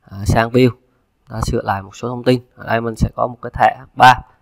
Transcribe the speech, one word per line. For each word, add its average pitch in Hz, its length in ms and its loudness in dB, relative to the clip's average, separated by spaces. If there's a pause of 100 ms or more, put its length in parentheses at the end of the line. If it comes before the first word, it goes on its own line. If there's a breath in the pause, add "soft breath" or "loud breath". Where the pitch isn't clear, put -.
à, 98 240 -14
sang 117 240 2
view, 123 200 4 (600)
ta 110 120 -10
sửa 117 200 -4
lại 98 200 -6
một 98 140 -20
số 117 120 -12
thông 123 160 -10
tin. 127 180 0 (140)
Ở 110 120 -18
đây 113 140 -2
mình 113 140 -8
sẽ 110 200 -2
có 120 120 -2
một 123 140 -12
cái 123 120 -12
thẻ 123 260 2
H - 180 -20
ba. 127 240 6 (200)